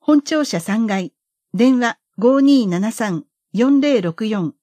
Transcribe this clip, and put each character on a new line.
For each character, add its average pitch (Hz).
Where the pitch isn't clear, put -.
本 294
庁 302
舎 185
三 220
階、 190
電 247
話 233
五 254
二 277
七 185
三 196
四 269
零 285
六 175
四。 196